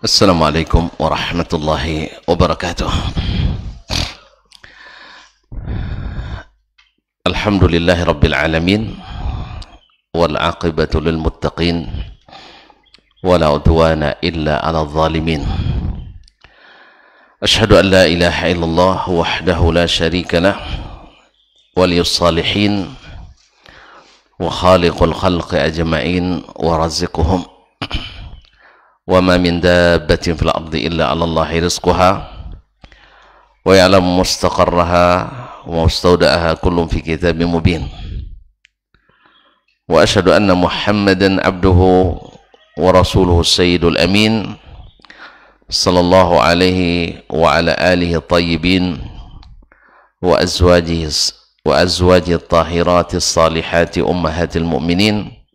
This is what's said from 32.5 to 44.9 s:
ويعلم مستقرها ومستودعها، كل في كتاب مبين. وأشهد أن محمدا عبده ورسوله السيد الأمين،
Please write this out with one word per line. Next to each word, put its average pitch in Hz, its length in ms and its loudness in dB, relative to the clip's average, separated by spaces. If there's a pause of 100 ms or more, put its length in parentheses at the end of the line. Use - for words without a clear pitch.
ويعلم 92 540 4
مستقرها 87 1120 0 (360)
ومستودعها، 82 880 2
كل 87 340 -2
في 80 120 -4
كتاب 82 420 -2
مبين. 85 460 0 (2000)
وأشهد 87 400 4
أن 92 260 4
محمدا 95 920 0
عبده 90 340 2 (1000)
ورسوله 90 600 4
السيد 87 440 2
الأمين، 101 720 2 (1120)